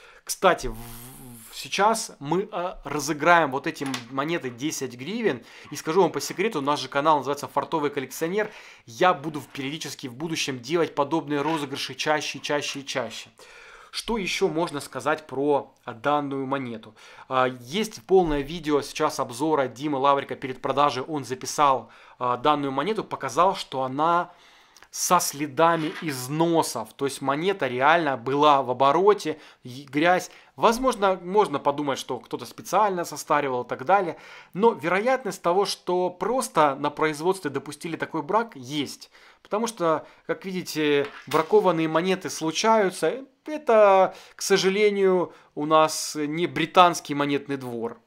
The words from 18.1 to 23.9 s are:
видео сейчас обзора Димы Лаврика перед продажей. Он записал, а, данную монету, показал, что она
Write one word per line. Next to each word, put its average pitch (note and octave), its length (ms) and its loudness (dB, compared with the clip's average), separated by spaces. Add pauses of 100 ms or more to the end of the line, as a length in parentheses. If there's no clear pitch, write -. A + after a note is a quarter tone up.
видео D3 400 -2
сейчас D3+ 380 -2
обзора C3+ 480 0
Димы C3+ 320 -4
Лаврика C3+ 360 2
перед C3 280 -8
продажей. C3 400 2
Он D3 200 -6
записал, B2+ 680 0 (260)
а, B2 200 -2
данную C#3+ 340 2
монету, E3+ 320 -2
показал, C#3+ 520 0
что - 280 -6
она E3 480 0 (580)